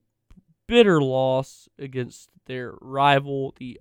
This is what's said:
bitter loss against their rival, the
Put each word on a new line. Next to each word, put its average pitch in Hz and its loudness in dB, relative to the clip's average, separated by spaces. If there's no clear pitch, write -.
bitter 208 4
loss 131 -2
against 127 -12
their 127 -12
rival, 139 0
the 127 -14